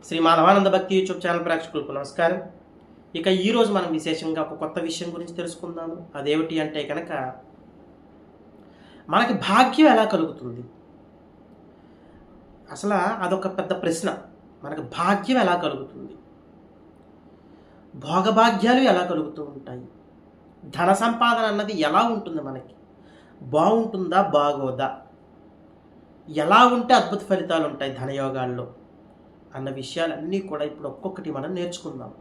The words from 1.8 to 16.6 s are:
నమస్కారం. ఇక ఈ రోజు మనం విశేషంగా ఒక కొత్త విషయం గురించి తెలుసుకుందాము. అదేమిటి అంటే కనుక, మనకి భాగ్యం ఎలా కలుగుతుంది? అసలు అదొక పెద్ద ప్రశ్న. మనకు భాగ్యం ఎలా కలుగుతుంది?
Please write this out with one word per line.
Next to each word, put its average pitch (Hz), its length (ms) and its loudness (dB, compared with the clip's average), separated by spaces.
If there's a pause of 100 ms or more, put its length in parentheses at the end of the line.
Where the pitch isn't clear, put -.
నమస్కారం. 165 500 -2 (720)
ఇక 165 120 -2
ఈ 190 240 2
రోజు 226 220 4
మనం 175 200 0
విశేషంగా 160 500 -4
ఒక 147 120 -6
కొత్త 160 240 -8
విషయం 165 360 -6
గురించి 170 200 -12
తెలుసుకుందాము. 170 720 -10 (100)
అదేమిటి 156 440 0
అంటే 151 220 -4
కనుక, 143 520 -6 (1700)
మనకి 233 240 2
భాగ్యం 247 560 4
ఎలా 220 160 6
కలుగుతుంది? 135 600 -4 (2000)
అసలు 202 240 -4
అదొక 185 640 -2
పెద్ద - 240 -4
ప్రశ్న. - 360 -2 (460)
మనకు 151 160 -10
భాగ్యం 196 580 0
ఎలా 180 180 4
కలుగుతుంది? 139 560 -6 (1800)